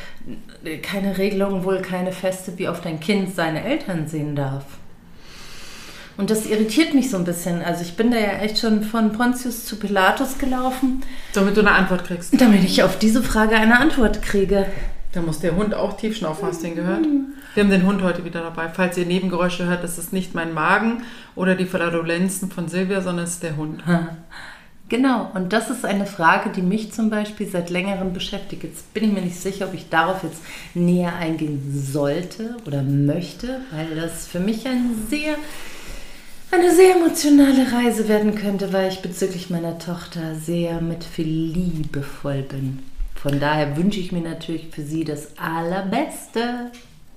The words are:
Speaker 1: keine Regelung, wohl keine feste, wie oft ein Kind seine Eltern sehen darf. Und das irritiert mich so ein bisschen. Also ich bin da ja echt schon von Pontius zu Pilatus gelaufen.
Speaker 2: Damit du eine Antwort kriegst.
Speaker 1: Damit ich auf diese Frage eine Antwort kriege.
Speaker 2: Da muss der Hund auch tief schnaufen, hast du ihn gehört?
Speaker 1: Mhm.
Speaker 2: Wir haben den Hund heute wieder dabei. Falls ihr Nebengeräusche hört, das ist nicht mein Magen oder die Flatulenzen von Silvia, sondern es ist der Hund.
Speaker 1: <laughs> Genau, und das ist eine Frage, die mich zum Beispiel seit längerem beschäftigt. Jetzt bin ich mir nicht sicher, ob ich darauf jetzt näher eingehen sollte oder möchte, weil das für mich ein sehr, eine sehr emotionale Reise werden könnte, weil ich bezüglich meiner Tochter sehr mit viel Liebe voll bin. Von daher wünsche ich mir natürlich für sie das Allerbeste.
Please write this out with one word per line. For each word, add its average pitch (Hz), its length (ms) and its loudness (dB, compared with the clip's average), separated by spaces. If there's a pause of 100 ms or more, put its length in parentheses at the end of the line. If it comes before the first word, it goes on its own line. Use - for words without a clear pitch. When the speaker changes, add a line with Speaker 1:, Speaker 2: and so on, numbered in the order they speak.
(800)
Speaker 1:
keine 190 380 -4
Regelung, 196 440 0
wohl 190 180 0
keine 180 300 -4
feste, 185 460 -6
wie 185 100 -4
oft 170 200 -6
ein 160 120 -6
Kind 190 360 0
seine 160 280 -2
Eltern 190 440 -2
sehen 147 280 -4
darf. 139 280 -2 (1500)
Und 202 140 0
das 220 160 0
irritiert 277 480 4
mich - 160 4
so 196 60 0
ein 175 80 0
bisschen. 175 360 -2
Also 170 220 -2
ich - 120 -10
bin 233 140 2
da 233 80 4
ja 202 220 0
echt 214 180 -2
schon 220 240 2
von 220 320 2
Pontius 247 520 0
zu 220 120 -10
Pilatus 202 600 2
gelaufen. 254 640 0 (300)
Speaker 2:
Damit 196 220 4
du 214 60 6
eine 196 100 8
Antwort 180 340 4
kriegst. - 360 0
Speaker 1:
Damit 202 220 8
ich 180 180 4
auf 185 160 4
diese 220 240 4
Frage 220 340 4
eine 226 240 8
Antwort 233 440 4
kriege. 196 420 2 (480)
Speaker 2:
Da 175 80 0
muss 160 180 -2
der 170 160 0
Hund 208 200 0
auch 196 200 -2
tief 220 220 -4
schnaufen, 160 300 -4
hast - 160 -4
du 175 40 -4
ihn 170 80 -6
gehört? 320 300 0
Speaker 1:
Mhm. 285 280 0 (200)
Speaker 2:
Wir 208 100 4
haben 202 60 6
den 185 160 4
Hund 196 160 2
heute 175 240 0
wieder 170 160 -6
dabei. 165 280 -6
Falls 180 280 -2
ihr 175 80 0
Nebengeräusche 180 640 0
hört, 175 160 0
das 170 160 -6
ist - 120 -8
nicht 185 220 -4
mein 165 200 -4
Magen 214 500 2 (320)
oder 185 200 2
die 180 100 0
Flatulenzen 170 840 0
von 170 160 -4
Silvia, 185 340 -2
sondern 175 240 -2
es 170 80 -4
ist - 100 -12
der 156 120 -4
Hund. 156 320 -6
Speaker 1:
<laughs> 175 40 4 (1000)
Genau, 240 440 2
und 185 180 -2
das 226 180 0
ist - 140 -6
eine 196 220 0
Frage, 190 440 2
die 185 120 -4
mich 214 320 0
zum 220 160 0
Beispiel 208 380 -4
seit 175 220 -4
längerem 185 440 -2
beschäftigt. - 500 -8
Jetzt - 300 -14
bin 214 100 -2
ich 214 80 4
mir 185 100 0
nicht 175 180 -4
sicher, 190 280 -4
ob 180 60 -8
ich 143 160 -10
darauf 170 340 2
jetzt - 180 -8 (320)
näher 175 420 2
eingehen 156 460 -2 (300)
sollte 170 640 -2 (100)
oder 139 180 -2
möchte, 151 760 0 (120)
weil 160 280 -6
das - 280 -8
für 175 120 -6
mich 220 260 -2
ein 247 260 0 (180)
sehr, 302 260 -2 (1160)
eine 349 220 6
sehr 370 220 10
emotionale 285 800 6
Reise 220 340 2
werden 214 280 4
könnte, 196 360 -2
weil 190 180 2
ich 190 120 -6
bezüglich 180 480 -4
meiner 165 280 -4
Tochter 170 580 -8
sehr 170 440 -2
mit 165 240 -4
viel - 240 -6
Liebe 160 720 -2
voll 139 420 -4
bin. 135 360 -6 (360)
Von 143 260 0
daher 147 340 0
wünsche 202 240 2
ich 175 140 -6
mir 170 80 -2
natürlich 160 500 -8
für 151 120 -8
sie 160 200 -4
das 151 340 -8
Allerbeste. 220 1300 -4 (460)